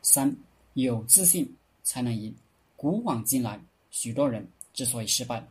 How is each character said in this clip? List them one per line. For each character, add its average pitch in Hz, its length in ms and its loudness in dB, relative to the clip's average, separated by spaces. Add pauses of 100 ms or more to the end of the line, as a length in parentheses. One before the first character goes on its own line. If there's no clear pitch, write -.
三、 139 320 4 (400)
有 120 300 0
自 180 220 6
信 156 240 2 (340)
才 - 180 -4
能 120 140 0
赢。 107 180 -8 (420)
古 180 280 -2
往 127 200 -2
今 131 180 0
来， 107 180 -6 (300)
许 - 240 -8
多 139 160 2
人 107 160 -6 (280)
之 131 120 -6
所 117 160 -2
以 110 60 -6
失 - 180 0
败 120 260 -6